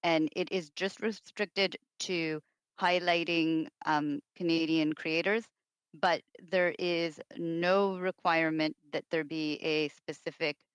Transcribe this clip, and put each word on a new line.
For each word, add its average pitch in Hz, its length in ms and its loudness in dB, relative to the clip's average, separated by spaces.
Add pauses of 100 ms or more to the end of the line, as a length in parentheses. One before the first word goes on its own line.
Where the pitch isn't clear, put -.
And 160 320 4
it 180 160 -2
is 175 200 -4
just - 300 -6
restricted 202 760 -4 (220)
to 160 420 -2 (380)
highlighting, 170 880 2 (180)
um, 147 360 0 (140)
Canadian 160 580 2
creators, 170 520 -2 (480)
but 170 280 2 (200)
there 180 380 2
is 170 420 -2 (160)
no 180 600 2
requirement 165 800 0 (160)
that 156 200 -4
there 160 120 0
be 151 380 -4
a 156 280 0
specific - 680 -8 (180)